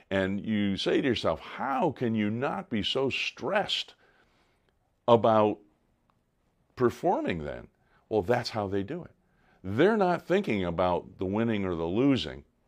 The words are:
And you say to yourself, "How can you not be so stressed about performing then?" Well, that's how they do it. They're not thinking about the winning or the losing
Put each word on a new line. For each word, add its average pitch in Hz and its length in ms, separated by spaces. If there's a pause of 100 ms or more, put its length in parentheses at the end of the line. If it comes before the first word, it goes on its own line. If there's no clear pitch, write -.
(100)
And 95 340
you 104 320
say 151 240
to 156 80
yourself, 98 320
"How 135 500
can 120 240
you 104 160
not 151 380
be 107 140
so 135 280
stressed - 840 (1120)
about 110 500 (1160)
performing 151 680
then?" 62 240 (400)
Well, 107 140
that's 120 280
how 104 160
they 98 160
do 151 200
it. - 100 (520)
They're 139 320
not 180 300
thinking 160 380
about 87 540
the 98 60
winning 104 400
or 92 100
the 82 100
losing 92 600 (240)